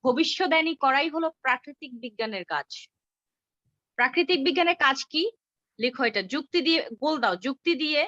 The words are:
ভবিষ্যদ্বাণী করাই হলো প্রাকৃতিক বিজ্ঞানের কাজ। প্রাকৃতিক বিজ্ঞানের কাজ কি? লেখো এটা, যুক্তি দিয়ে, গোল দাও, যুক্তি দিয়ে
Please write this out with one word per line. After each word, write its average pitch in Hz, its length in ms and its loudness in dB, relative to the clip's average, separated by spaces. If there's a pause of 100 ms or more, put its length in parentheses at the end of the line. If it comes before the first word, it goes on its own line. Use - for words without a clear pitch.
ভবিষ্যদ্বাণী 320 720 2
করাই 277 320 2
হলো 320 200 -2 (140)
প্রাকৃতিক 262 480 -4 (100)
বিজ্ঞানের 214 440 -6
কাজ। 147 240 -6 (1300)
প্রাকৃতিক 294 460 2
বিজ্ঞানের 349 400 2
কাজ 269 200 4
কি? 311 180 -4 (560)
লেখো 254 260 -2
এটা, 214 180 0
যুক্তি 277 400 -2
দিয়ে, 320 180 2 (200)
গোল 311 180 0
দাও, 214 180 2
যুক্তি 269 380 -4
দিয়ে 302 340 -2